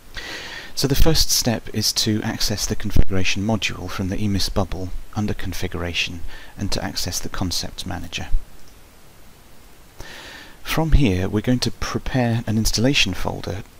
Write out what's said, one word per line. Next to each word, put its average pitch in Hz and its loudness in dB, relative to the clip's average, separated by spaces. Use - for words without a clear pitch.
So - 0
the 135 0
first - 8
step - 0
is - -2
to 107 0
access 107 -4
the 107 -2
configuration 95 6
module 92 -2
from 98 -4
the 95 -4
emis 101 0
bubble 92 -2
under 104 -2
configuration 87 -4
and 101 -2
to - -2
access - -6
the - -6
concepts - -6
manager. 87 -8
From 160 0
here, 95 6
we're 104 0
going 127 2
to 113 -2
prepare 117 -2
an 107 -2
installation 110 2
folder 95 -6